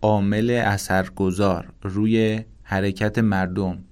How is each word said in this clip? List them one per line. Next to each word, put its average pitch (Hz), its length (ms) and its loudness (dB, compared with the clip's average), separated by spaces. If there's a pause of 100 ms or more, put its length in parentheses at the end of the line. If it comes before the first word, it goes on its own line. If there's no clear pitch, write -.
عامل 107 480 2
اثرگذار 98 1160 0 (140)
روی 110 580 0 (240)
حرکت 101 560 -2
مردم 95 580 0 (140)